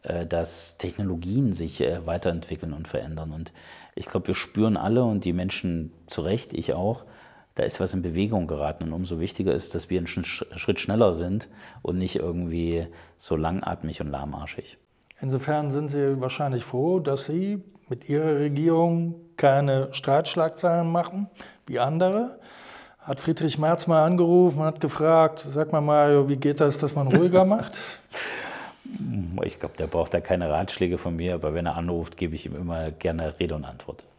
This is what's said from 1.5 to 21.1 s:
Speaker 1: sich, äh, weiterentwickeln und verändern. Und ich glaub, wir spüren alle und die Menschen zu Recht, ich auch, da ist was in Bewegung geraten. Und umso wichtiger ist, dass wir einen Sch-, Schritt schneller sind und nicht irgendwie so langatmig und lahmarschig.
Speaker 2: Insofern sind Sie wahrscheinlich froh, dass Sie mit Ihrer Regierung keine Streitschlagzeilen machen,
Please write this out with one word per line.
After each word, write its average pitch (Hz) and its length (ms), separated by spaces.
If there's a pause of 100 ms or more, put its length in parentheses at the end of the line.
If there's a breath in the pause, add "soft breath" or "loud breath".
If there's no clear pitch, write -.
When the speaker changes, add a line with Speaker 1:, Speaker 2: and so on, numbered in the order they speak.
Speaker 1:
sich, 82 300
äh, 82 240
weiterentwickeln 82 680
und 78 160
verändern. 78 440
Und 80 200 (440 loud breath)
ich - 120
glaub, - 200
wir 95 80
spüren 107 400
alle 113 300
und 104 180
die 90 100
Menschen 87 600 (140)
zu - 160
Recht, 98 300
ich - 200
auch, 101 320 (480 loud breath)
da - 80
ist - 180
was 95 140
in 92 80
Bewegung 90 460
geraten. 76 380
Und 78 80
umso 85 260
wichtiger 85 340
ist, - 220
dass 82 160
wir 90 80
einen 82 80
Sch-, - 500
Schritt 90 220
schneller 104 340
sind 90 340 (360 loud breath)
und 90 160
nicht 92 160
irgendwie 85 720 (300 loud breath)
so - 180
langatmig 80 680
und 76 60
lahmarschig. 73 720 (420)
Speaker 2:
Insofern 143 480
sind 143 200
Sie 139 300
wahrscheinlich 127 440
froh, 160 360
dass 139 280
Sie 185 360 (240)
mit - 220
Ihrer 151 300
Regierung 165 720 (240)
keine 135 560
Streitschlagzeilen 165 1000
machen, 175 360 (400 loud breath)